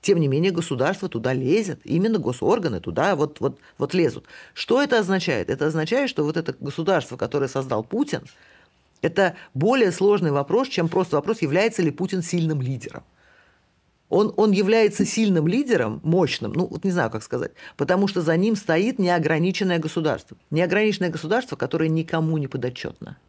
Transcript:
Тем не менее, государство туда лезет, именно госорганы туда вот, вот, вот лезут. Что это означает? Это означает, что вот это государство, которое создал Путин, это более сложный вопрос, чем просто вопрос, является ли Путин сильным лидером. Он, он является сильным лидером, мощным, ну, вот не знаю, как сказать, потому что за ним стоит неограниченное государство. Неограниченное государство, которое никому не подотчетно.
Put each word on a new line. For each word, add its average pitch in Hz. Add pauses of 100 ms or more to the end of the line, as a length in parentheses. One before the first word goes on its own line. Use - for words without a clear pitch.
Тем 180
не 147
менее, 160
государство 165
туда 120
лезет, 151
именно 190
госорганы 127
туда 147
вот, 147
вот, 127 (180)
вот 143
лезут. 170 (280)
Что -
это 240
означает? 175
Это 147
означает, 165
что -
вот 156
это 156
государство, 160
которое 131
создал 131
Путин, 220 (800)
это 170 (180)
более 214
сложный 190
вопрос, 160
чем 170
просто 170
вопрос, 202
является 190
ли 156
Путин 185
сильным 165
лидером. 127 (1080)
Он, 214
он 214
является 208
сильным 190
лидером, 175
мощным, 156
ну, 175
вот -
не 196
знаю, 151
как 110
сказать, - (240)
потому 185
что 190
за 160
ним 208
стоит 202
неограниченное 175
государство. 156 (140)
Неограниченное 180
государство, 214
которое 160
никому 160
не 139
подотчетно. - (100)